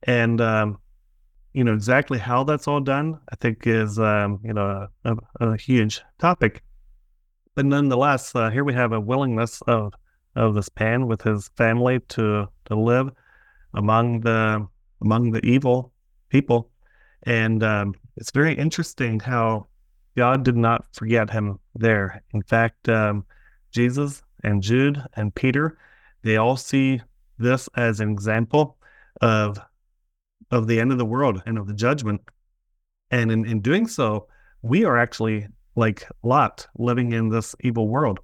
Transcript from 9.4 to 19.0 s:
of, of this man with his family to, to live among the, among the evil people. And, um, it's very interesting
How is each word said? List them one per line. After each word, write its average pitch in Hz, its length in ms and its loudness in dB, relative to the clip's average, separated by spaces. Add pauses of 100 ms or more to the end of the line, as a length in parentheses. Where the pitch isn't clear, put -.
of, 110 260 0 (420)
of 113 200 2
this 101 140 -2 (100)
man 117 280 0
with 110 140 -2
his 104 360 -2
family 120 420 2 (100)
to, 107 380 -2 (180)
to 107 100 -4
live 120 340 2 (640)
among 113 480 2
the, 110 440 0 (360)
among 113 300 2
the 113 140 -2
evil 127 460 2 (380)
people. 120 420 2 (520)
And, 113 400 0
um, 101 320 0 (200)
it's - 160 -14
very 151 220 2
interesting 135 680 -4